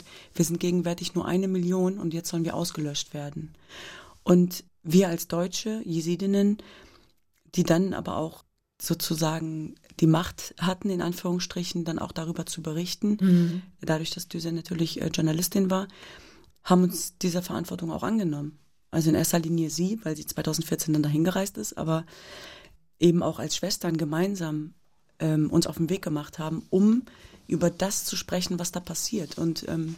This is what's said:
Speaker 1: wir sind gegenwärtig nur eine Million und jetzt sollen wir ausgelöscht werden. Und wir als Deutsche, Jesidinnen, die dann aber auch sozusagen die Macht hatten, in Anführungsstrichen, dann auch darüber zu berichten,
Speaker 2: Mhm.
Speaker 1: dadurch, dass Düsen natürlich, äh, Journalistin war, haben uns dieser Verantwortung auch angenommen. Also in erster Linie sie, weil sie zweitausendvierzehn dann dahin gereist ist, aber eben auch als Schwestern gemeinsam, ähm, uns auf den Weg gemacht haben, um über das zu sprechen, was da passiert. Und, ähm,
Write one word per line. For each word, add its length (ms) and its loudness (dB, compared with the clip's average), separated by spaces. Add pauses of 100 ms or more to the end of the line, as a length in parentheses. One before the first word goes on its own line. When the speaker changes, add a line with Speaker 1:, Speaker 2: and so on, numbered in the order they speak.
(340)
Speaker 1:
wir 100 4
sind 160 -2
gegenwärtig 540 0
nur 140 -2
eine 200 2
Million 520 2
und 160 -2
jetzt 140 -6
sollen 160 0
wir 100 -4
ausgelöscht 580 -4
werden. 400 -10 (720)
Und 400 6 (180)
wir 280 6
als 180 -4
Deutsche, 580 -4
Jesidinnen, 720 2 (960)
die 100 2
dann 300 4
aber 240 -6
auch 260 -6 (380)
sozusagen 920 -4 (260)
die 60 8
Macht 520 2
hatten, 300 -2
in 120 0
Anführungsstrichen, 840 -4
dann 140 -2
auch 120 -6
darüber 340 -6
zu 160 -10
berichten, 600 -2
Speaker 2:
Mhm. 400 6 (200)
Speaker 1:
dadurch, 280 0
dass 180 -8
Düsen 280 -4
natürlich, 460 -4
äh, 60 0
Journalistin 640 2
war, 180 0 (760)
haben 200 6
uns 360 -2
dieser 220 -2
Verantwortung 500 -6
auch 120 -6
angenommen. 560 -2 (320)
Also 180 2
in 60 6
erster 240 2
Linie 300 0
sie, 340 -2
weil 140 -4
sie 80 -12
zweitausendvierzehn 680 -2
dann 100 4
dahin 200 2
gereist 340 -2
ist, 200 -8
aber 280 -2 (920)
eben 240 6
auch 160 -2
als 160 -4
Schwestern 420 -2
gemeinsam, 760 -2 (460)
ähm, 300 2
uns 180 4
auf 100 -8
den 120 0
Weg 120 -2
gemacht 380 -6
haben, 300 -6
um 340 6 (440)
über 220 2
das 360 -4
zu 100 -6
sprechen, 440 -4
was 120 -6
da 80 -6
passiert. 580 -6
Und, 320 -2
ähm, 280 -4